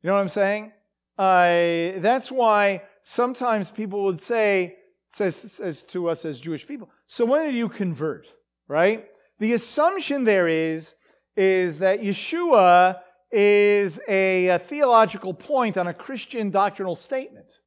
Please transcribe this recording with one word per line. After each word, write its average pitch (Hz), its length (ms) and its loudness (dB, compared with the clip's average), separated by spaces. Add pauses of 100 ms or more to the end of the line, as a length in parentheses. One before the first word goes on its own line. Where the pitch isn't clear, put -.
You 175 80 -6
know 196 60 0
what 202 60 2
I'm 196 60 -4
saying? 208 460 -4 (440)
Uh, 175 840 2
that's 233 280 0
why 208 540 0 (200)
sometimes 240 640 -4
people 202 340 -8
would 185 160 -2
say, 202 560 -2 (340)
says, 190 280 -4 (160)
says 165 300 -10
to 175 260 -6
us 160 160 -6
as 147 120 -10
Jewish 147 300 -12
people, 254 220 -16 (180)
"So - 160 -4
when 285 220 0
did 277 100 -4
you 233 140 -2
convert?" 156 580 -6 (400)
Right? 190 400 0 (320)
The 220 140 0
assumption 294 720 -2
there 190 240 2
is, 160 440 -2 (440)
is 185 420 0
that 190 220 0
Yeshua 196 960 4 (320)
is 202 800 2
a, 190 380 2
a 180 120 2
theological 220 760 2
point 240 440 -4
on 175 100 -2
a 170 60 -6
Christian 226 560 -10
doctrinal 190 480 -2
statement. - 680 -12